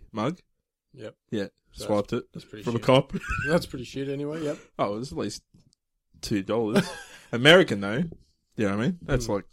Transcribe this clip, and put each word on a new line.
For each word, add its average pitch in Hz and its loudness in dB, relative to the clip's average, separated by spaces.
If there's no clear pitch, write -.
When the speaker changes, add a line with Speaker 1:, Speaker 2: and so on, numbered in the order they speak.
Speaker 1:
mug. 123 -4
Speaker 2:
Yep. 110 -16
Speaker 1:
Yeah. 101 -4
Speaker 2:
So 104 -12
Speaker 1:
Swiped 104 0
Speaker 2:
that's, 120 -4
Speaker 1:
it - -20
Speaker 2:
that's - -16
pretty 104 -16
Speaker 1:
from 117 -2
a - 0
Speaker 2:
shit. 110 -8
Speaker 1:
cop. 131 4
<laughs> - -4
Speaker 2:
That's 165 2
pretty 127 -10
shit 135 -8
anyway, 147 -6
yep. 147 -4
Speaker 1:
Oh, 104 -2
it 113 -8
was 143 -10
at 165 -12
least 104 -6
two 101 -2
dollars. 110 0
Speaker 2:
<laughs> - -20
Speaker 1:
American, 120 8
though. 110 0
You 104 0
know 101 -2
what - -2
I 117 0
mean? 180 -2
That's 127 -2
Speaker 2:
Mm. 104 0
Speaker 1:
like 95 -4